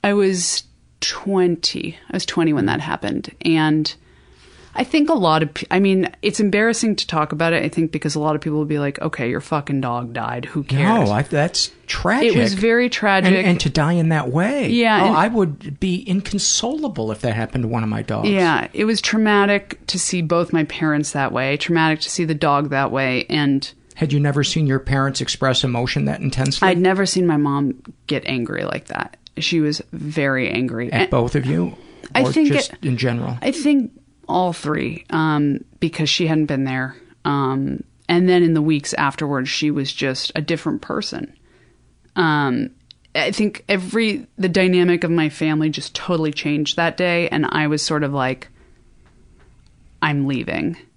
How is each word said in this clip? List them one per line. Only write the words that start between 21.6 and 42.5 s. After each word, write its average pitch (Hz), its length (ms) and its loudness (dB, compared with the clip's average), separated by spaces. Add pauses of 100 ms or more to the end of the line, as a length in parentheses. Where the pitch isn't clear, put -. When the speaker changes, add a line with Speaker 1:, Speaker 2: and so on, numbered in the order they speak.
Speaker 1:
to - 80 -6
see - 160 -2
the 160 80 0
dog 147 360 2
that 139 220 0
way, 131 380 0
and 139 400 2 (260)
Speaker 2:
Had 156 180 0
you 147 60 4
never 143 240 2
seen 156 240 0
your 135 120 2
parents 135 420 0
express 131 420 0
emotion 127 420 0
that 143 160 -2
intensely? 135 460 0
Speaker 1:
I'd - 120 4
never 196 260 2
seen 185 220 2
my 160 100 2
mom 143 440 0 (260)
get 139 180 -2
angry - 380 -4
like - 220 -6
that. - 320 -8 (200)
She 160 240 0
was 151 200 0 (100)
very 143 580 -2
angry. 120 420 -4
Speaker 2:
At - 100 0
Speaker 1:
And - 100 0
Speaker 2:
both 120 240 0
of 135 100 0
you? 160 300 -2 (400)
Speaker 1:
I 262 80 4
Speaker 2:
Or - 80 0
Speaker 1:
think 302 180 4
Speaker 2:
just - 240 0
Speaker 1:
it, - 120 -20
Speaker 2:
in 127 120 0
general? 120 440 -2
Speaker 1:
I 269 100 -2
think 277 400 0 (360)
all 180 260 0
three, 151 560 -4
um, 151 540 0 (160)
because 160 300 -2
she 175 180 0
hadn't 156 180 2
been 139 200 -2
there. 131 300 -4 (300)
Um, 139 580 -2 (240)
and 175 220 4
then 180 140 6
in 165 100 4
the 156 80 2
weeks 151 320 0
afterwards, 139 560 -2
she 147 220 -2
was 139 200 -4
just 135 440 -4
a 156 60 -4
different 160 400 -4
person. - 540 -8 (800)
Um, 147 560 2 (440)